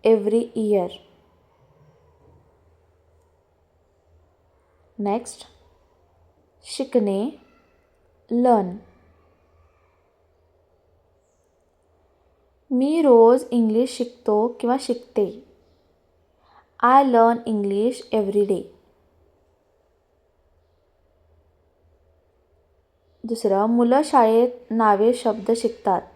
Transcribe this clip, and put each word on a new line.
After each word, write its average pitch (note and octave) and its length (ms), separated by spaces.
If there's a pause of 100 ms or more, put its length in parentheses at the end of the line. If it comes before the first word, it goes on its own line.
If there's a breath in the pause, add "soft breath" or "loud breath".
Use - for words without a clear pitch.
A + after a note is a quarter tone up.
every A3 380 (140)
year. G#3 300 (4000)
नेक्स्ट, G#3 480 (1160)
शिकणे, A3+ 680 (1000)
लर्न. A3+ 460 (4000)
मी C#4 300
रोज B3 500
इंग्लिश A#3 460
शिकतो A#3+ 600
किंवा B3 200
शिकते. - 640 (1400 soft breath)
I C4 200
learn A#3 340 (100)
English G#3 480 (180)
every G3+ 320
day. F#3+ 160 (4000)
दुसरं, A3 420
मुलं A#3+ 400
शाळेत A#3+ 680
नावे A3 420
शब्द A3 440
शिकतात. G#3+ 440 (140)